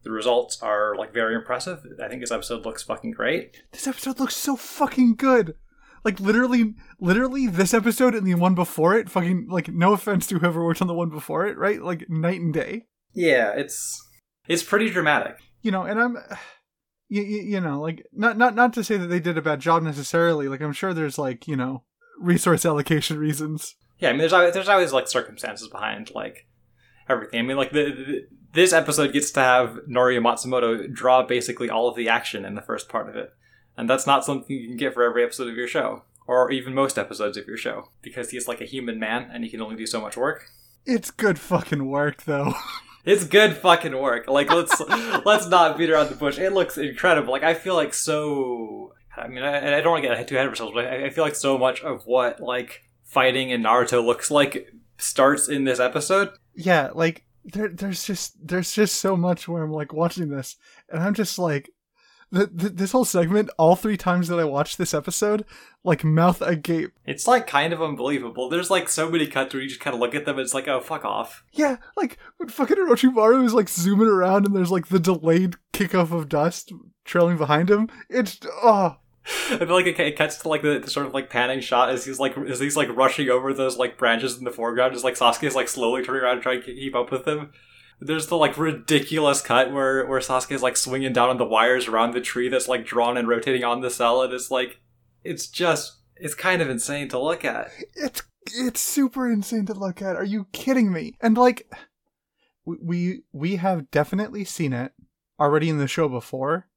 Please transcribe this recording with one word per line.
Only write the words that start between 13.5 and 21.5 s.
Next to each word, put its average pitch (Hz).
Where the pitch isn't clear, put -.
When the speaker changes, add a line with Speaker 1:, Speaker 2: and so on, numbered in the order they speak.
Speaker 1:
it's, -
it's 170
pretty 208
dramatic. 156
Speaker 2:
You 214
know, 190
and 208
I'm, 240
<sighs> -
you, 208
you, 208
you 196
know, 143
like, 160
not, 214
not, 240
not 240
to 226
say 214
that 175
they 175
did 165
a 160
bad 147
job 165
necessarily. 151
Like, 135
I'm 151
sure 190
there's, 156
like, 131
you 151